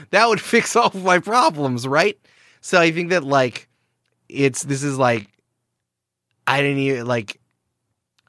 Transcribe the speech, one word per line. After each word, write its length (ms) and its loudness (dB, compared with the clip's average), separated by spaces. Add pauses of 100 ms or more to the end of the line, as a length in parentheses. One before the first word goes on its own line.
(100)
that 180 4
would 120 0
<laughs> 140 -6
fix 220 2
all 100 4
of 180 -4
my 140 4
problems, 680 0
right?" 320 0 (440)
So 180 2
I 100 4
think 200 -4
that, 140 0
like, 440 0 (640)
it's, 320 -2
this 200 -4
is, 160 -4
like, 300 0 (1200)
I 160 0
didn't 160 -2
even, 280 -2
like, 320 -4 (920)